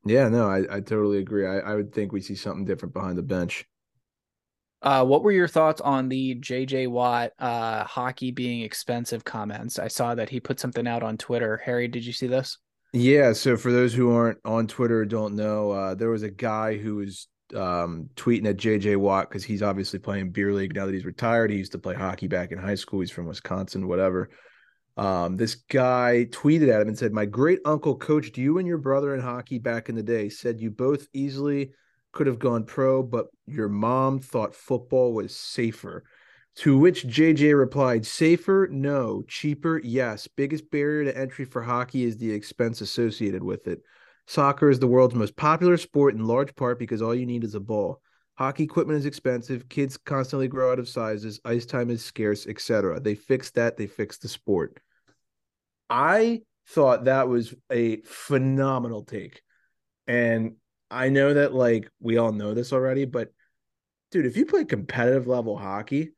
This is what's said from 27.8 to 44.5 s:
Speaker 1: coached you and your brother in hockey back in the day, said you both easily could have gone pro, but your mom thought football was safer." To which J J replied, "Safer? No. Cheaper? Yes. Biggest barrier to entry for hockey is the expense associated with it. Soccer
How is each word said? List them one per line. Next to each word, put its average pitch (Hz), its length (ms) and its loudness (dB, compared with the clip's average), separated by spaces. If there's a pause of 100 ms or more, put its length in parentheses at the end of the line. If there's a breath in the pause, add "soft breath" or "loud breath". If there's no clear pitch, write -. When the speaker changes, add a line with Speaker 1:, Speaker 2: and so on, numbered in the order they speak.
Speaker 1:
coached 147 400 -2
you 147 220 0
and 180 80 -2
your 170 100 -2
brother 139 360 0
in 135 60 -4
hockey 123 400 -6
back 117 300 -4
in 117 60 -4
the 110 80 -4
day, 107 260 0
said 113 320 -6
you 113 100 -4
both 135 400 -2
easily 139 640 -4 (400 soft breath)
could 147 140 0
have 120 120 0
gone 117 240 0
pro, 131 400 2
but 117 240 -4 (180)
your 113 220 -4
mom 127 520 0
thought 117 360 -4
football 123 580 0
was 104 220 -4
safer." 110 680 -6 (540 soft breath)
To 139 180 6
which 175 300 6
J 156 260 4
J 147 200 6
replied, 127 520 2
"Safer? 180 680 2
No. 135 560 -2
Cheaper? 151 560 -2
Yes. 117 460 -4
Biggest 139 420 -4
barrier 147 320 0
to 135 140 -2
entry 131 260 -6
for 127 200 -6
hockey 123 420 -2
is 113 100 -2
the 110 160 -4
expense 113 480 -4
associated 104 640 -2
with 95 240 -6
it. 90 140 -6 (460 soft breath)
Soccer 139 420 4